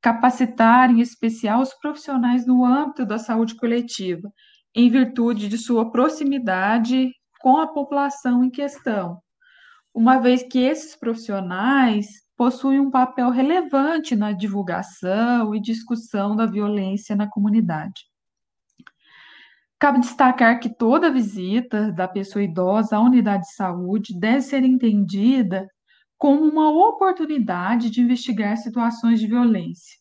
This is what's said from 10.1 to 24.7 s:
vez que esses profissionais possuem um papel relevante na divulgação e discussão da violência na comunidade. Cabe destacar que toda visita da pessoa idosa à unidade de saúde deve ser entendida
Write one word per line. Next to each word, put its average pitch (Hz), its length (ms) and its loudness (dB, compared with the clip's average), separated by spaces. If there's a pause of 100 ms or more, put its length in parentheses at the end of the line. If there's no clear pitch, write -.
vez 247 240 2
que 254 160 -6
esses 262 380 -2
profissionais 214 1120 -2 (300)
possuem 269 420 0
um 277 100 0
papel 254 400 0
relevante 302 840 0
na 208 160 -2
divulgação 202 1200 -4
e 220 60 -4
discussão 220 760 -4
da 220 120 0
violência 202 680 -4
na 208 140 -2
comunidade. 202 760 -2 (1700)
Cabe 269 220 2
destacar 240 640 2
que 220 80 -6
toda 285 420 2
visita 214 800 -2
da 185 160 -4
pessoa 196 340 -6
idosa 196 540 0
à 214 60 2
unidade 226 420 4
de - 100 -16
saúde 180 640 -6
deve 233 260 0
ser 269 200 -2
entendida 208 1040 2 (500)